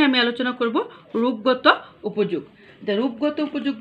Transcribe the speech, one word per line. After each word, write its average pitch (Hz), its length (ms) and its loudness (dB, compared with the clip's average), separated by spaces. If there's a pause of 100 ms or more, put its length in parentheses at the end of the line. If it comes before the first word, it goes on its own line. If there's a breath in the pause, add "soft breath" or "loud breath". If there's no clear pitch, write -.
আমি 262 160 4
আলোচনা 240 320 0
করব 240 240 0 (380 loud breath)
রূপগত 247 520 0 (380 loud breath)
উপযোগ। 185 400 -2 (380 loud breath)
যে 202 140 -4
রূপগত 269 440 -2
উপযোগ 277 420 -4